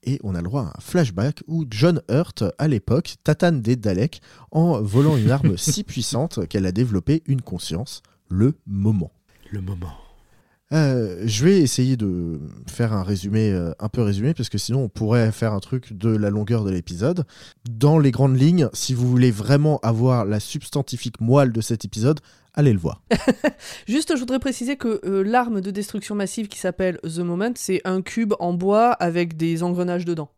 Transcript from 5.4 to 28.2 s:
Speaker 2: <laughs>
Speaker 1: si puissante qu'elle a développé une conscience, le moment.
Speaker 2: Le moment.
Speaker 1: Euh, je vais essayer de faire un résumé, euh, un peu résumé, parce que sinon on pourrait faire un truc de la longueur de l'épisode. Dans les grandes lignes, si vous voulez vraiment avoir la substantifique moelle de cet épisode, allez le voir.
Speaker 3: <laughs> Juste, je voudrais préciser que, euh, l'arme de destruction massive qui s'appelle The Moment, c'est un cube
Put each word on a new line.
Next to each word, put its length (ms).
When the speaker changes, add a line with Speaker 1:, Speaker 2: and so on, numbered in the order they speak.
Speaker 2:
<laughs> 0
Speaker 1:
si 280
puissante 640
qu'elle 180
a 60
développé 540
une 140
conscience, 600
le 260
moment. 440
Speaker 2:
Le 120
moment. 320
Speaker 1:
Euh, 500
je 200
vais 160
essayer 360
de 440
faire 260
un 100
résumé, 500
euh, 260
un 100
peu 140
résumé, 320
parce 160
que 80
sinon 260
on 60
pourrait 420
faire 220
un 60
truc 360
de 140
la 180
longueur 340
de 80
l'épisode. 540
Dans 280
les 120
grandes 280
lignes, 360
si 180
vous 160
voulez 220
vraiment 520
avoir 440
la 140
substantifique 840
moelle 300
de 100
cet 240
épisode, 340
allez 220
le 40
voir. 220
Speaker 3:
<laughs> 800
Juste, 260
je 60
voudrais 200
préciser 360
que, 300
euh, 180
l'arme 380
de 80
destruction 440
massive 340
qui 100
s'appelle 440
The 180
Moment, 340
c'est 320
un 160
cube 360